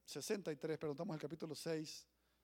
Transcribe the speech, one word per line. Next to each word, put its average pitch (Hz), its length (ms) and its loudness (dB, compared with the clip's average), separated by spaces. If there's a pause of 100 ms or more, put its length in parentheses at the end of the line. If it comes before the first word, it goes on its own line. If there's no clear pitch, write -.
sesenta 180 460 0
y 151 60 0
tres, 156 220 2
perdón, 151 160 0
estamos 165 180 0
en 156 60 0
el - 20 -6
capítulo 156 340 -2
seis, 160 540 -2 (360)